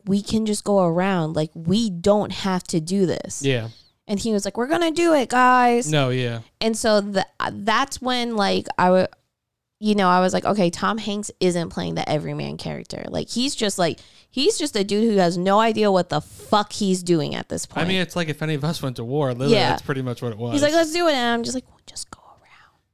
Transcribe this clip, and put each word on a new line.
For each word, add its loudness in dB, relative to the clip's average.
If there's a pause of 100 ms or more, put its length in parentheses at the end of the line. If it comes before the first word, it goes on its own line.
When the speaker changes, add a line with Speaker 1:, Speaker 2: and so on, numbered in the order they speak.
Speaker 1:
"We 0
can -2
just -2
go 4
around. 0
Like, -2
we 0
don't 2
have -2
to -2
do 0
this." -4
Speaker 2:
Yeah. 0 (360)
Speaker 1:
And -4
he -2
was 0
like, -6
"We're -2
gonna 0
do 2
it, 2
guys." 4
Speaker 2:
No, 2
yeah. -2 (180)
Speaker 1:
And 0
so 4
the, -2 (280)
that's -2
when, -2
like, 0 (100)
I 4
w-, 4 (720)
you 2
know, 4
I 6
was 2
like, 0
"Okay, 2
Tom -2
Hanks -6
isn't 0
playing -6
the -6
everyman -4
character. -10
Like, -8
he's -2
just, -2
like, 0 (300)
he's 0
just -2
a 2
dude 2
who 2
has 2
no 4
idea 2
what 2
the 0
fuck -2
he's 0
doing 0
at -8
this -8
point." -4
Speaker 2:
I -2
mean, 0
it's -6
like -2
if -6
any -2
of -4
us -4
went -6
to -8
war, 0
literally, 2
Speaker 1:
Yeah. 2
Speaker 2:
that's -2
pretty -4
much -6
what -6
it -12
was. -6
Speaker 1:
He's 0
like, 2
"Let's 2
do 0
it." 2
And 0
I'm -2
just -6
like, -8
"Well, -20
just -16
go -20
around." -20 (200)